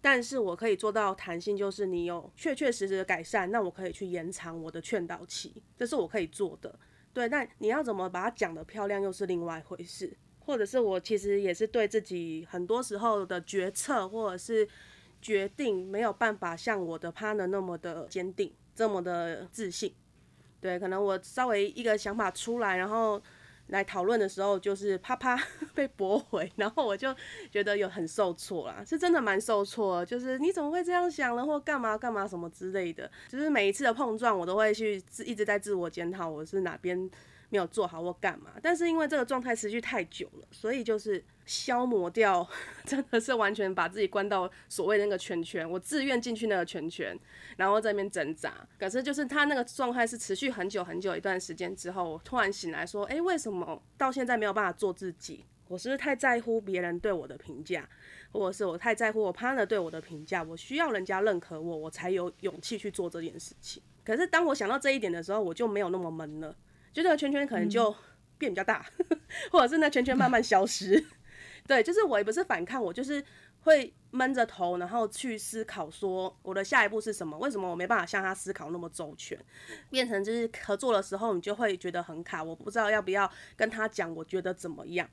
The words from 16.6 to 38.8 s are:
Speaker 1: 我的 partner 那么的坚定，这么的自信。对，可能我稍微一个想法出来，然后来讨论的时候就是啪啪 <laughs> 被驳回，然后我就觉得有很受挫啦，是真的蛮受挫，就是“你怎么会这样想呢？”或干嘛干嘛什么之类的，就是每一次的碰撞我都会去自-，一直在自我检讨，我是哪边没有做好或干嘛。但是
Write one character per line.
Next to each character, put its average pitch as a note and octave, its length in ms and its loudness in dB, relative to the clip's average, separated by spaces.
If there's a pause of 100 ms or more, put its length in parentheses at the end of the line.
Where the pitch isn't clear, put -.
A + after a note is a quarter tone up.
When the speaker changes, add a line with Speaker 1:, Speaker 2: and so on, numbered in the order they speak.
Speaker 1:
我 E3 140 -6
的 E3+ 120 -6
partner G#3 360 -2
那 G3 140 0
么 F3 160 -4
的 E3 320 -8
坚 F#3 240 -6
定， F#3+ 200 -2 (220)
这 A3+ 120 4
么 G3 140 2
的 E3+ 500 -2
自 G3+ 200 -6
信。 - 220 -4 (680)
对， F3+ 160 -2
可 F#3 100 -4
能 F#3+ 160 0
我 F#3+ 200 2
稍 B3+ 240 -2
微 G#3 240 2
一 A#3+ 100 -10
个 A3 160 4
想 G#3 180 -4
法 G#3+ 140 2
出 A#3 300 -4
来， G3 180 2
然 F#3 120 0
后 A3 320 2 (460)
来 G3 160 0
讨 G3 200 -2
论 A3+ 160 4
的 G3 100 4
时 F#3+ 120 -4
候 G3 180 4
就 G3 160 0
是 G3 240 0
啪 B3+ 160 -2
啪 B3+ 200 0 (180)
<laughs> - 200 -10
被 C#4 140 2
驳 G3 300 2
回， G3+ 380 -2
然 G#3+ 140 0
后 C#4 160 0
我 G3+ 100 0
就 C4 200 -2 (360)
觉 G3+ 120 2
得 G3+ 120 2
有 G3 140 0
很 E3+ 180 -4
受 F#3 280 2
挫 - 320 -6
啦， - 180 -12
是 D#4+ 140 -2
真 F4 120 4
的 E4+ 80 8
蛮 G3+ 220 2
受 G3+ 240 2
挫， F#3 400 0
就 B3 140 -4
是 C4 200 -2
“你 D#4+ 120 4
怎 F4 120 0
么 D4 60 0
会 F4 140 0
这 F4 80 0
样 F4 180 4
想 C4 260 0
呢？” A#3+ 100 -2
或 D4 140 2
干 D4 220 0
嘛 G#3+ 160 0
干 A#3 160 -2
嘛 G3 140 -2
什 F#3 100 -8
么 E3+ 140 -6
之 F#3 200 -8
类 F3+ 220 -2
的， - 180 -10 (160)
就 B3 100 -10
是 D4+ 120 0
每 A3 180 4
一 G3 40 4
次 A#3+ 120 -2
的 A#3+ 80 6
碰 A#3 240 0
撞 A3 220 2
我 E3+ 80 -2
都 F#3 100 0
会 G#3+ 160 6
去 G#3+ 300 0
自-， - 240 -14
一 A#3+ 80 -4
直 G#3 100 0
在 G#3 140 4
自 G3+ 160 -2
我 F3 160 0
检 E3+ 220 -4
讨， F#3 180 -4
我 D#3 160 -8
是 F#3+ 160 -2
哪 E3+ 160 -2
边 F3+ 200 -2 (520)
没 G#3 100 2
有 F3 80 0
做 G3+ 180 0
好 E3 160 -6
或 F3 120 -2
干 F3+ 260 -2
嘛。 - 200 -20
但 F4 160 2
是 E4+ 120 2